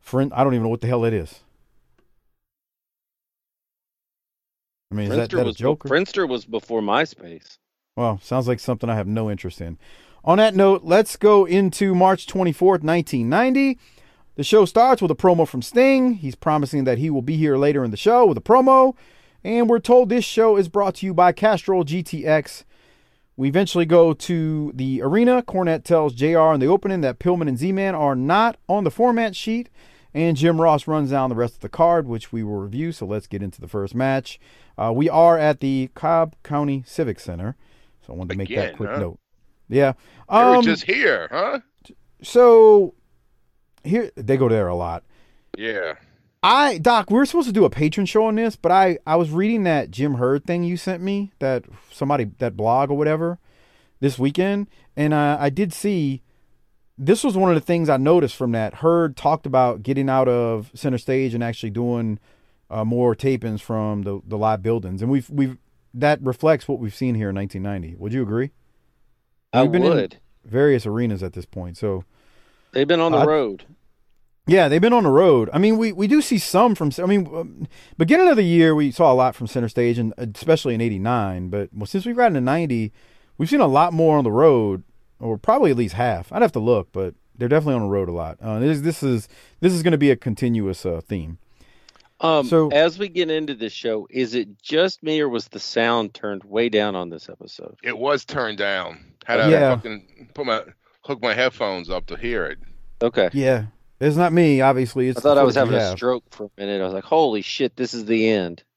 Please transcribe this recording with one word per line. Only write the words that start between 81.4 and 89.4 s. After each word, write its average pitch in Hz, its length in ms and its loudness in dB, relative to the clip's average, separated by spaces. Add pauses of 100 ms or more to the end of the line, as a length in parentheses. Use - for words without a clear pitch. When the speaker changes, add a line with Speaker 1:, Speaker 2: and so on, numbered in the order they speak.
Speaker 1:
But, 101 240 -6
well, 104 120 -10
since 190 200 -6
we've 240 100 -6
gotten 240 180 4
to 135 60 0
ninety, 127 520 -2 (440)
we've 160 140 -4
seen 285 100 2
a 202 60 6
lot 151 260 4
more 160 240 4
on 143 80 2
the 110 80 0
road, 113 500 4 (380)
or 113 160 -6
probably 220 340 2
at 127 60 2
least 107 180 -4
half. 104 380 -4
I'd 208 80 -4
have 220 120 2
to 127 60 -4
look, 110 320 0
but 95 240 -6 (220)
they're 120 120 -4
definitely 147 260 0
on 120 80 -2
the 101 60 -4
road 98 200 -2
a 87 40 -8
lot. 80 280 -8
Uh, 110 200 -6
this, 147 200 0
this 156 220 -4
is, 123 260 -2 (320)